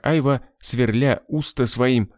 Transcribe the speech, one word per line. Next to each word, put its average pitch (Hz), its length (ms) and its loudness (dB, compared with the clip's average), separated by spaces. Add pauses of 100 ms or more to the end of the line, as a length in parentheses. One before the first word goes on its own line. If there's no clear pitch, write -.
Айва, 139 380 0 (160)
сверля 120 680 0
Уста 147 400 -2
своим 123 520 0